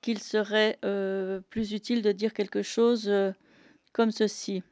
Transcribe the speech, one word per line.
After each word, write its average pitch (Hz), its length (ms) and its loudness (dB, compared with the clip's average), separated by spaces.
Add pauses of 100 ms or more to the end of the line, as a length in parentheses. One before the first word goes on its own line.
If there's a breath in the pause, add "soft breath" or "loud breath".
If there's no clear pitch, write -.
qu'il 226 180 -2
serait, 214 640 0
euh, 190 560 -2 (100)
plus 214 220 -4
utile 220 300 -2
de 208 100 2
dire 208 220 -2
quelque 202 280 -2
chose, 226 460 2
euh, 196 240 2 (640 soft breath)
comme 226 180 4
ceci. 202 500 -2 (100)